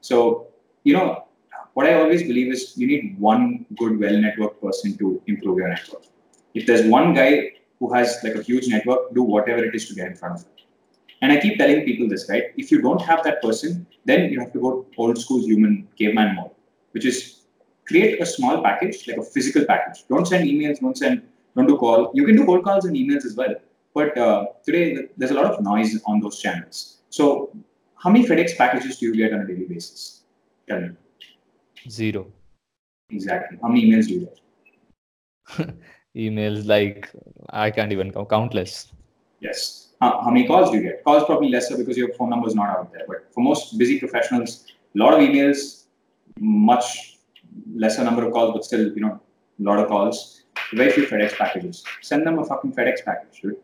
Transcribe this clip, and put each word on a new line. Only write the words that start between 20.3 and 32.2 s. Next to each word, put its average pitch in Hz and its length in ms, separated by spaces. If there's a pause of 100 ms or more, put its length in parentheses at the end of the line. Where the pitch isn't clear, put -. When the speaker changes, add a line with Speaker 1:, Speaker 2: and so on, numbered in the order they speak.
Speaker 1:
emails, 147 300
don't 127 180
send, 135 260 (320)
don't 131 120
do 143 100
call. 98 360
You 139 120
can 220 100
do - 100
cold 180 180
calls 196 220
and 165 100
emails 135 300
as 110 100
well. 131 200 (380)
But, 147 240
uh, 104 300 (180)
today 160 300
th-, - 220
there's 127 140
a 139 40
lot 135 100
of 104 180
noise 110 420
on 107 140
those 104 200
channels. - 580 (120)
So - 420 (440)
how - 140
many 240 160
FedEx - 320
packages 110 400
do 120 100
you 110 80
get 110 180
on 98 80
a 95 60
daily 90 180
basis? - 580 (440)
Tell 87 140
me. 87 80 (1000)
Speaker 2:
Zero. 104 380 (840)